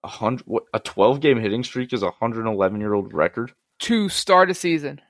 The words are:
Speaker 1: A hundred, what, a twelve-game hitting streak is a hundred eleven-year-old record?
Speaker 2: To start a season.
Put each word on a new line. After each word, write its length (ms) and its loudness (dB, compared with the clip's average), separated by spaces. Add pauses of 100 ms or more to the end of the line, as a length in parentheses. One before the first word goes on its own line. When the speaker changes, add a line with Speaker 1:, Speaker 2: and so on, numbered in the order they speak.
Speaker 1:
A 40 -14
hundred, 400 -4
what, 160 -2 (100)
a 60 -4
twelve-game 600 2
hitting 240 -2
streak 300 -6
is 80 -2
a 100 0
hundred 360 -4
eleven-year-old 640 -2
record? 400 -2 (280)
Speaker 2:
To 280 0
start 400 4
a 60 -2
season. 540 -4